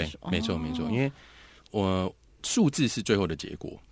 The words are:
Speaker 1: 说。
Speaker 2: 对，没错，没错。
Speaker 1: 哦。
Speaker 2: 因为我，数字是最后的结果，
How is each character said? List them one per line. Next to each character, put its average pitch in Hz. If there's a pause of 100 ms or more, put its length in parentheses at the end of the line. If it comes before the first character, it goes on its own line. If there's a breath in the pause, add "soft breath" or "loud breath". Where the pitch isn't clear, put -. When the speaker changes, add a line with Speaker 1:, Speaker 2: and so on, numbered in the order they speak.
Speaker 1:
说。 78
Speaker 2:
对， -
没 87
错， 90
没 80
错。 80
Speaker 1:
哦。 -
Speaker 2:
因 120
为 139 (640 loud breath)
我， 92 (300)
数 208
字 143
是 113
最 104
后 98
的 80
结 -
果， - (100)